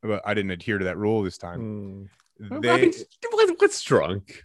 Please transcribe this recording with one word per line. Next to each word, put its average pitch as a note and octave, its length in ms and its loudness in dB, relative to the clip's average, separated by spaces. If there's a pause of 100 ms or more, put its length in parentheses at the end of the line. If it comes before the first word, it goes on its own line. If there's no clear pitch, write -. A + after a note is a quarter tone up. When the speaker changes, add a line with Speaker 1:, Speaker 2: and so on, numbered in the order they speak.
Speaker 1:
But G#2+ 240 -2
I G#2 80 0
didn't G2 180 -2
adhere G2 280 -4
to F#2 60 -2
that F2+ 120 -4
rule G#2+ 260 0
this F#2 140 -6
time. F2 240 -12
Speaker 2:
Mm. G2+ 880 -14
Well, C4+ 100 -8
Speaker 1:
They A#2+ 80 0
Speaker 2:
I - 120 4
mean, - 120 6 (380)
what, G#4 300 4
what's G4+ 200 4
drunk? F#2+ 640 0